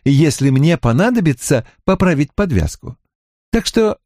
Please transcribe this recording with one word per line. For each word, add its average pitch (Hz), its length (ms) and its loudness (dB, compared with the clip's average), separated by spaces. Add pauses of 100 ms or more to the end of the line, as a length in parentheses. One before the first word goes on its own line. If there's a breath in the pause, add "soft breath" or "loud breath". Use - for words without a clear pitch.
если 139 460 2
мне 147 260 2
понадобится 156 920 0 (160 soft breath)
поправить 180 500 0
подвязку. 120 600 -4 (560)
Так 160 120 -2
что 220 420 0